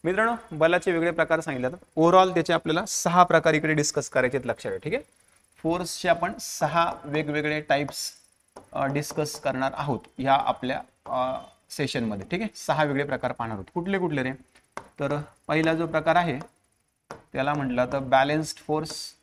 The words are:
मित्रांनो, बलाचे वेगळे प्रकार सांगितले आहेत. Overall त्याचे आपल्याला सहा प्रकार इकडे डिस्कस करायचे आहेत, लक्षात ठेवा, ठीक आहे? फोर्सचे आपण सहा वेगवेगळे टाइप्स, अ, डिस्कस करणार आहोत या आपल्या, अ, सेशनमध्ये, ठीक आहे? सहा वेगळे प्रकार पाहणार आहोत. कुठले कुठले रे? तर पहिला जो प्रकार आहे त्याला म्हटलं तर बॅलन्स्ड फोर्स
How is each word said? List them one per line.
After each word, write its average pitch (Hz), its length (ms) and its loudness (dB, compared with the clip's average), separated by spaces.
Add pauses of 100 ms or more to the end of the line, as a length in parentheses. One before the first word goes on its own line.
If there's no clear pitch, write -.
मित्रांनो, 214 300 2 (180)
बलाचे 170 400 4
वेगळे 165 180 2
प्रकार 165 300 2
सांगितले 131 260 -4
आहेत. 170 120 -4 (200)
Overall 180 360 8
त्याचे 170 180 2
आपल्याला 165 340 0
सहा 180 360 4
प्रकार 160 320 6
इकडे 156 200 0
डिस्कस 147 340 -2
करायचे 127 280 0
आहेत, 123 100 -2
लक्षात 113 240 -6
ठेवा, 95 140 -4
ठीक 165 100 -4
आहे? 285 80 -4 (540)
फोर्सचे 175 520 -2
आपण 175 320 2
सहा 170 520 0 (120)
वेगवेगळे 151 560 -2
टाइप्स, 143 520 -4 (600)
अ, 139 140 -4
डिस्कस 147 540 -4
करणार 135 340 -4
आहोत 143 260 -4 (180)
या 135 160 2
आपल्या, 131 480 -2 (240)
अ, 127 380 -4 (260)
सेशनमध्ये, 113 600 -4
ठीक 180 100 -4
आहे? 220 140 -6
सहा 151 300 0
वेगळे 143 200 0
प्रकार 127 280 -4
पाहणार 113 220 -6
आहोत. 95 100 -10 (100)
कुठले 185 240 -2
कुठले 151 240 -2
रे? 131 100 -4 (460)
तर 143 420 -4 (260)
पहिला 160 280 2
जो 165 120 -2
प्रकार 160 300 0
आहे 165 220 2 (720)
त्याला 139 420 -4
म्हटलं 127 380 0
तर 139 60 -2
बॅलन्स्ड 139 600 2
फोर्स - 640 -6